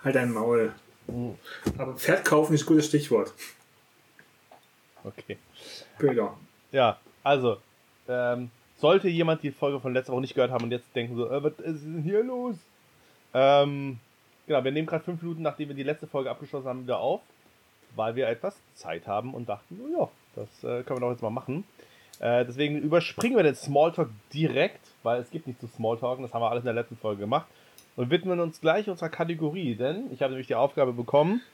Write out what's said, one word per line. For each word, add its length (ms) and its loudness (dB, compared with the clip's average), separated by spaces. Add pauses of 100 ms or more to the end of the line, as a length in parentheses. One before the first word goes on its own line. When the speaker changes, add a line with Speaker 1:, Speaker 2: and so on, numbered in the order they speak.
Speaker 1:
Halt 120 2
dein 160 2
Maul. 420 2 (320)
Speaker 2:
Mhm. 300 -6 (420)
Speaker 1:
Aber 160 -6
Pferd 320 2
kaufen 300 6
ist 80 2
ein 20 -14
gutes 220 6
Stichwort. 440 2 (1700)
Speaker 2:
Okay. 340 -14 (640)
Speaker 1:
Peter. 360 2 (360)
Speaker 2:
Ja, 260 4 (260)
also, 340 2 (520)
ähm, 400 -2 (280)
sollte 300 6
jemand 360 2
die 80 -4
Folge 280 -2
von 140 -4
letzter 200 -2
Woche 80 0
nicht 120 -6
gehört 180 4
haben 120 0
und 80 -4
jetzt 240 -6
denken 200 -4
so, 140 -2
„Äh, 140 -2
was 160 -2
ist 240 -8
denn 180 -8
hier 220 2
los?“ 320 -6 (800)
Ähm, 680 4 (480)
genau, 160 2
wir 80 0
nehmen 160 -2
gerade 160 -4
fünf 180 -8
Minuten, 220 -8
nachdem 260 -4
wir 60 -12
die 80 -8
letzte 240 -4
Folge 240 -4
abgeschlossen 360 -10
haben, 160 -6
wieder 160 -2
auf, 220 -2 (720)
weil 200 -2
wir 120 0
etwas 280 -4 (200)
Zeit 320 -10
haben 260 -4
und 160 -10
dachten, 340 -12
„Oh 160 -4
ja, 100 -2 (260)
das, 280 -14
äh, 200 -6
können 160 -6
wir 80 -2
doch 40 -2
jetzt 100 -8
mal 80 -4
machen.“ 340 -6 (560)
Äh, 260 2
deswegen 340 -2
überspringen 580 0
wir 60 6
den 120 4
Smalltalk 540 2 (240)
direkt, 480 0 (220)
weil 180 0
es 80 -10
gibt 180 -12
nichts 140 -12
zu 60 -10
Smalltalken, 560 -2
das 100 -10
haben 80 -4
wir 80 2
alles 140 -2
in 20 -6
der 80 0
letzten 240 -4
Folge 240 -4
gemacht. 260 -2 (480)
Und 160 -4
widmen 280 0
uns 220 -4
gleich 280 2
unserer 200 -6
Kategorie, 640 -4
denn 380 -4
ich 80 -8
habe 100 2
nämlich 160 -8
die 80 -2
Aufgabe 380 2
bekommen. 480 2 (120)